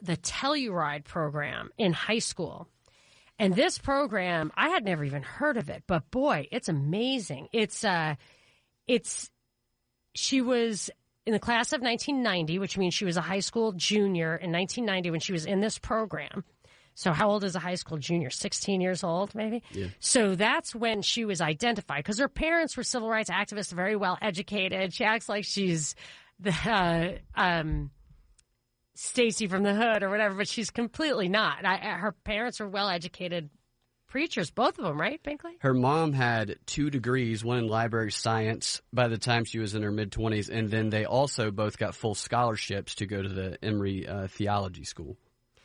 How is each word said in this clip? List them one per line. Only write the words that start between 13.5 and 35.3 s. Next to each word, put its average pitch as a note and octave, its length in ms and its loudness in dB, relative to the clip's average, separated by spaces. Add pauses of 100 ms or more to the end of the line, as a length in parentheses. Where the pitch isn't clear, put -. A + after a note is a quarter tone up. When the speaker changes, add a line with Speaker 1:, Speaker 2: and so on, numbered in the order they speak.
Speaker 1:
junior F3 640 2
in F#3 120 -4
nineteen F#3 360 0
ninety F#3 260 0
when E3 80 0
she - 140 -2
was D#3+ 120 -2
in F#3+ 140 2
this G#3+ 180 0
program. G3+ 680 -4 (500)
So - 160 2
how G3+ 180 4
old G#3 140 2
is F#3 120 -2
a F3+ 40 -4
high F3+ 160 -4
school - 220 -6
junior? D#3 320 0
Sixteen - 520 -2
years F#3 220 0
old, F#3 320 -2
maybe? A3 260 -4 (100)
Speaker 2:
Yeah. G2 160 -4 (120)
Speaker 1:
So G3+ 360 4
that's A#3 380 0
when A3 280 0
she A3+ 240 0
was F#3 160 0
identified, D#3 640 0
'cause G#3 140 -2
her C#4 100 4
parents D#4+ 480 0
were A#3+ 60 -4
civil A3+ 260 -2
rights A3 200 0
activists, G3+ 440 -2
very F#3+ 220 0
well F#3+ 260 0
educated. F#3+ 720 -2
She B3 100 -2
acts A3 260 2
like G#3 160 -2
she's E3+ 480 0 (460)
the, F#3 120 0
uh, F3 880 0
um, D#3 520 2 (1040)
Stacy A3+ 520 0
from F#3+ 160 0
the G3+ 120 4
Hood G#3+ 280 4
or F#3+ 60 0
whatever, G#3 260 2
but G3+ 120 -2
she's A3 240 -4
completely A#3 560 0
not. F#3+ 380 2
I, F#3+ 120 4
her F#3+ 360 -4
parents G#3+ 480 -4
were G#3 80 -6
well G3+ 180 0
educated F3 640 -4 (580)
preachers, B3+ 440 -2
both C4+ 280 2
of A3+ 60 -4
them, D3+ 140 -2
right, A#3 220 -2
Binkley? E4 380 -10